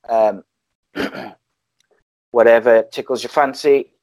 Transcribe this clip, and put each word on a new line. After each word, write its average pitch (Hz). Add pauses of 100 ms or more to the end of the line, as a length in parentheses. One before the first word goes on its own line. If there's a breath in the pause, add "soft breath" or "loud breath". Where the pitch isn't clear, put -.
Um, 110 (500)
<clears throat> - (960)
whatever 117
tickles 113
your 123
fancy 139 (100)